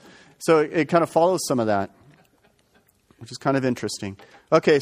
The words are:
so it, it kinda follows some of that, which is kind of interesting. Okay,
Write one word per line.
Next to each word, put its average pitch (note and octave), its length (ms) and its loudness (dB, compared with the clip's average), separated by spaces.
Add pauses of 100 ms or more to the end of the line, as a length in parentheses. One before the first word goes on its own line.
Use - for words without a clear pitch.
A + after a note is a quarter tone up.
(380)
so D#3+ 200 2
it, D3+ 140 0
it D3+ 160 0
kinda E3+ 200 2
follows E3+ 400 2
some C3+ 100 -2
of A2+ 80 -2
that, G2+ 240 -2 (1300)
which A2+ 140 -18
is A#2+ 60 -16
kind C#3 180 -2
of C3 80 -2
interesting. G#2+ 520 -6 (360)
Okay, D#3+ 300 4